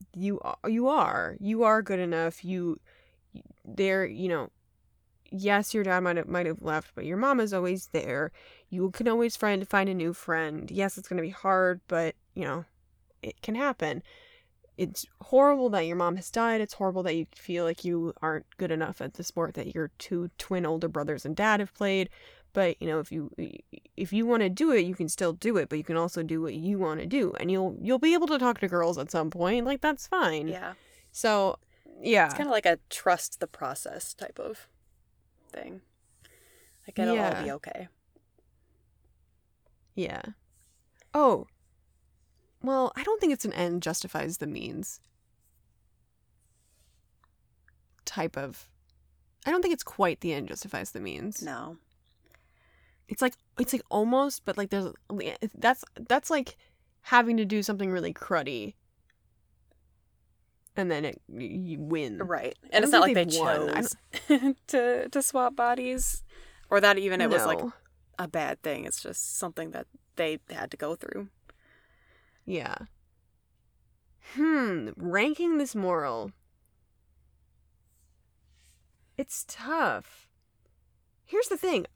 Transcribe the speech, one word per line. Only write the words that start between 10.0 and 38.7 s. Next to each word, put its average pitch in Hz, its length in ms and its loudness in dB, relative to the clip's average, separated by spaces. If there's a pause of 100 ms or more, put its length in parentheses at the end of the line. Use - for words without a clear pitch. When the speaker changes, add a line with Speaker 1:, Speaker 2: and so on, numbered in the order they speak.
Speaker 1:
friend. 160 560 -4
Yes, 196 280 -2
it's - 100 -16
gonna 180 140 -4
be 165 60 -4
hard, 185 600 2
but, 165 260 0 (200)
you 190 100 -6
know, 139 200 -6 (580)
it - 200 -12
can 214 120 -6
happen. 240 480 -2 (760)
It's - 260 -4 (180)
horrible 269 480 6
that 202 160 2
your 170 100 -2
mom 175 200 2
has 185 140 -10
died. 226 320 2
It's 208 120 -6
horrible 185 280 -2
that 170 140 0
you 160 180 -2
feel 175 300 -4
like 170 200 -2
you 170 380 -2
aren't 156 240 -2 (120)
good 180 120 -2
enough 160 320 -4
at - 120 -10
the - 100 -10
sport - 300 -4
that - 200 -8
your 160 240 -2
two 175 400 -4
twin 180 260 -2
older 165 240 0
brothers 147 380 -4
and 151 100 -4
dad 208 240 4
have 196 140 -4
played. 196 340 0 (440)
But, 190 280 2
you - 80 -6
know, 156 120 0
if 147 120 -8
you, 156 180 -6 (680)
if 190 160 -6
you 220 120 2
wanna 226 240 4
do 269 220 2
it, 208 160 6
you 180 80 -2
can 170 140 -4
still 170 240 0
do 208 260 0
it, 143 100 0
but 156 100 -2
you 156 60 -4
can 165 120 0
also 170 260 0
do 160 180 -2
what 156 140 -4
you 185 240 -2
wanna 160 280 -2
do. 220 340 2
And 175 100 0
you'll, 190 300 0
you'll 247 180 2
be 320 160 6
able 339 140 2
to 294 100 2
talk 247 220 2
to 196 80 0
girls 175 300 2
at 147 120 -6
some 262 200 0
point. 240 360 0
Like, 269 140 -2
that's 302 260 0
fine. 196 420 2
Speaker 2:
Yeah. 185 260 -8 (380)
Speaker 1:
So, 202 460 2 (420)
yeah. 202 260 6
Speaker 2:
It's - 80 -2
kinda 285 180 -2
like 214 140 2
a 170 120 6 (100)
trust - 520 0
the 170 80 -4
process - 680 -8
type - 240 -14
of - 300 -10 (840)
thing. - 280 -14 (1080)
Like, - 140 -10
it'll 220 100 4
all 233 60 4
Speaker 1:
Yeah. 185 260 0
Speaker 2:
be - 80 -4
okay. 160 380 -10 (2000)